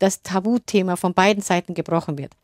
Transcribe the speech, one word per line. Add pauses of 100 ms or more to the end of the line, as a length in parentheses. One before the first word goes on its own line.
das
Tabuthema
von
beiden
Seiten
gebrochen
wird. (120)